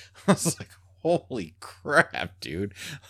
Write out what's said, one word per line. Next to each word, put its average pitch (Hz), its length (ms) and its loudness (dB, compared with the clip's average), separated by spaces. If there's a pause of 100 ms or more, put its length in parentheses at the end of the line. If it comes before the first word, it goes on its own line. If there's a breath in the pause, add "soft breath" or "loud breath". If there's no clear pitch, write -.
<laughs> - 200 -20
I 196 60 10
was - 260 -2
like, - 120 -14 (300)
"Holy 127 600 -2
crap, - 800 0
dude." 92 320 -6 (360 loud breath)